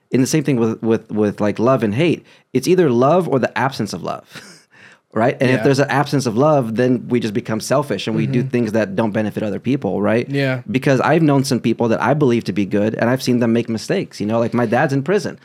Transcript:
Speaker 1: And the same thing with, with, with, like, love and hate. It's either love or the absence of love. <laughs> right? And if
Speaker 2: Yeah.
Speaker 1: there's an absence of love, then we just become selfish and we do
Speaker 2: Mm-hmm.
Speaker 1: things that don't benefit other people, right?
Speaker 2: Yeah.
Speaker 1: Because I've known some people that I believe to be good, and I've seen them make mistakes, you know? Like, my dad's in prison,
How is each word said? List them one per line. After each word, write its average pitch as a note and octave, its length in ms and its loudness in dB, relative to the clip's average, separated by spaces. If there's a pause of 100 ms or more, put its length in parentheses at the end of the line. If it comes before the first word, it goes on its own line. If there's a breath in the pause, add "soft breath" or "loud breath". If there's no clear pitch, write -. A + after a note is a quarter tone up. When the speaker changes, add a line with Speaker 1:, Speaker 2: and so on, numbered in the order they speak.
(120 soft breath)
Speaker 1:
And C3 100 4
the B2+ 40 2
same D#3 180 0
thing C#3+ 120 0
with, A2+ 260 0
with, A2 280 0
with, G#2 300 0
like, G#2 180 -2
love A2+ 240 2
and G#2 120 0
hate. D3+ 280 0 (300 soft breath)
It's B2 160 0
either F3 220 4
love C#3+ 360 4
or C3+ 120 0
the A#2 180 -2
absence A2+ 380 -4
of E2+ 80 -10
love. - 480 -12
<laughs> - 0 - (640 loud breath)
right? A#2+ 260 0
And B2+ 100 2
if C3 80 2
Speaker 2:
Yeah. - 60 -4
Speaker 1:
there's C3+ 140 4
an C#3 120 0
absence C3+ 360 0
of G#2+ 120 -2
love, C3+ 380 2
then B2 320 0
we A#2+ 120 2
just G#2+ 140 -4
become A2 260 -4
selfish C3 460 -2
and A2 100 -2
we A2 100 0
do C3 140 0
Speaker 2:
Mm-hmm. B2+ 80 -4
Speaker 1:
things A#2+ 240 0
that G#2 240 -2
don't A2 140 0
benefit G#2+ 320 -4
other G2 160 -6
people, A2 420 -2
right? G#2+ 280 0
Speaker 2:
Yeah. C3+ 420 -2
Speaker 1:
Because C3 320 2
I've D3+ 200 2
known C#3+ 220 4
some B2+ 160 0
people A#2 280 0
that A2 140 0
I A#2 120 2
believe B2 300 2
to G#2+ 80 -6
be G2 120 0
good, G#2 300 0
and A#2 160 0
I've C3 120 -2
seen B2 180 0
them A#2 120 2
make A#2 160 0
mistakes, C#3+ 520 -4
you G2+ 60 -4
know? A2+ 120 0
Like, A#2 160 -2
my A#2+ 120 2
dad's C3 260 0
in C#3 100 0
prison, F#3 420 -4